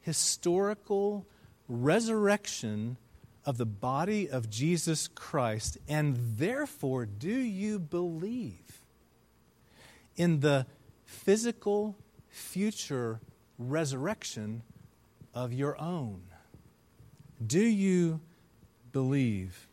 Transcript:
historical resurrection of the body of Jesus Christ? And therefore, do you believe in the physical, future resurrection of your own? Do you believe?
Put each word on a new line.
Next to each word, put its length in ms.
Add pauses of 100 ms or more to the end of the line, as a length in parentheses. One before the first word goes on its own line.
historical 1200 (420)
resurrection 1300 (460)
of 140
the 80
body 640
of 180
Jesus 600
Christ? 800
And 500
therefore, 680
do 260
you 460
believe 1040 (1300)
in 260
the 260 (380)
physical, 920 (340)
future 920 (380)
resurrection 1040 (720)
of 200
your 280
own? 400 (1200)
Do 180
you 560 (720)
believe? 800